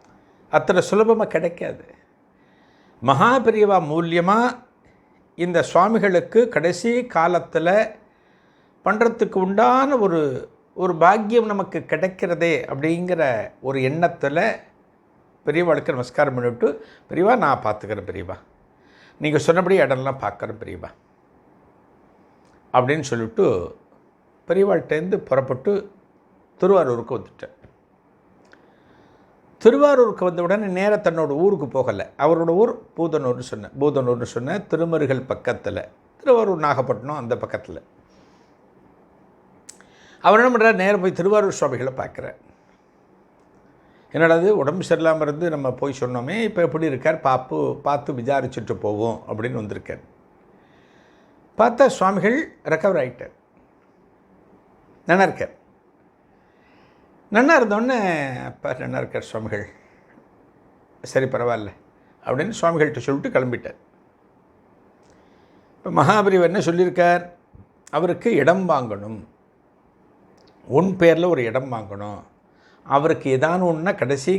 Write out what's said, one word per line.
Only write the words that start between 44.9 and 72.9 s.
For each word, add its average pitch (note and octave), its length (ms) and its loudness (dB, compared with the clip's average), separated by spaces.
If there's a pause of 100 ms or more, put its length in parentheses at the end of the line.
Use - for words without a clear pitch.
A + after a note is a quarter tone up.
இருந்து D3+ 240 -4
நம்ம C#3+ 180 -4 (140)
போய் C#3 180 -6
சொன்னோமே, B2+ 440 -6
இப்ப G#3 180 -2
எப்படி D#3+ 240 0
இருக்கார் C#3+ 360 -2
பாப்பு, C3 360 0 (260)
பார்த்து C#3+ 300 -4
விசாரிச்சுட்டு B2 640 -4 (100)
போவோம்," G#2+ 420 -2
அப்படின்னு A2+ 340 -8
வந்திருக்கார். - 400 -12 (1600)
பார்த்தா A#3 320 4
சுவாமிகள் G3 500 0 (260)
ரெக்கவர் D#3+ 360 0
ஆயிட்டார், B2+ 340 -10 (1700)
நல்லா F3+ 200 4
இருக்கார். - 260 -8 (1800)
நல்லா C4 260 6
இருந்தோடனே, A#3 420 2 (460)
"அப்பா - 240 -10 (100)
நல்லா C3 220 -6
இருக்கார் - 280 -8
சுவாமிகள், G#2+ 340 -8 (1400)
சரி C3 240 -2
பரவாயில்ல," A2 420 -4 (540)
அப்படின்னு D#3+ 360 -4
சுவாமிகள்கிட்ட D3+ 460 0
சொல்லிட்டு C#3+ 300 -4
கிளம்பிட்டார். B2+ 440 -2 (2000)
இப்ப - 180 -10
மகாபரிவர் F3+ 580 4
என்ன E3 140 -2
சொல்லியிருக்கார்? F3 580 2 (680)
அவருக்கு E3+ 440 -2
இடம் F3+ 340 2
வாங்கணும், A2 480 -4 (1500)
உன் E3 300 2
பேர்ல E3+ 320 4
ஒரு D3 140 0
இடம் B2 300 -4
வாங்கணும், G2+ 480 -12 (640)
அவருக்கு D3 500 0